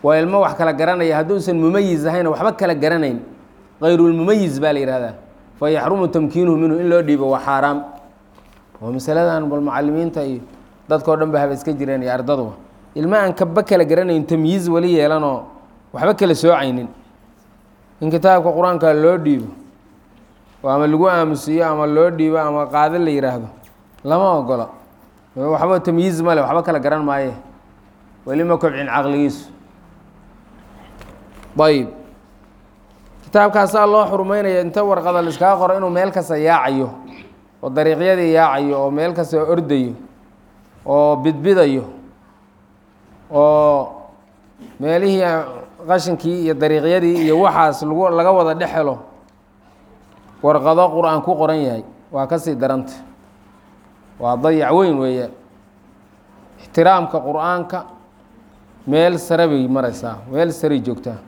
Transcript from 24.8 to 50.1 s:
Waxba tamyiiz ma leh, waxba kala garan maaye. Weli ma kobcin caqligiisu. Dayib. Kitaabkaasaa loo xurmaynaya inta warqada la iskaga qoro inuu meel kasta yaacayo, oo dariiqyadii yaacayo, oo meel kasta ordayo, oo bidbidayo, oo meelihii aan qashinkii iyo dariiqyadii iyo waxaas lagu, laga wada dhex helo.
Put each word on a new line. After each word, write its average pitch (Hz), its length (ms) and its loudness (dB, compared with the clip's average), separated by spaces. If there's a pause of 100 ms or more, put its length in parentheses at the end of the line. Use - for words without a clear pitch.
Waxba 156 440 0
tamyiiz 175 460 -2
ma 170 100 2
leh, 147 60 2
waxba 147 240 0
kala 160 140 -2
garan 147 260 -2
maaye. 139 260 -2 (920)
Weli 139 180 -2
ma 170 140 0
kobcin 143 320 -2
caqligiisu. 143 720 -2 (2000)
Dayib. 147 320 2 (1300)
Kitaabkaasaa 208 640 2
loo 208 200 4
xurmaynaya 190 540 -2
inta 175 220 -2
warqada 175 380 0
la 170 80 -2
iskaga 180 300 2
qoro 185 180 2
inuu 190 120 -2
meel 185 220 0
kasta 165 260 -4
yaacayo, 139 500 0 (760)
oo 135 60 -8
dariiqyadii 160 640 0
yaacayo, 143 500 2
oo 139 80 0
meel 160 220 -2
kasta 160 300 -2
ordayo, 147 500 0 (920)
oo 147 300 2
bidbidayo, 147 680 2 (1500)
oo 147 800 2 (680)
meelihii 185 440 0
aan 165 200 0 (440)
qashinkii 175 560 0
iyo 160 100 0
dariiqyadii 156 720 2
iyo 156 160 4
waxaas 165 440 2
lagu, 165 260 0
laga 170 220 2
wada 165 240 2
dhex 165 160 -4
helo. 147 240 -2 (1500)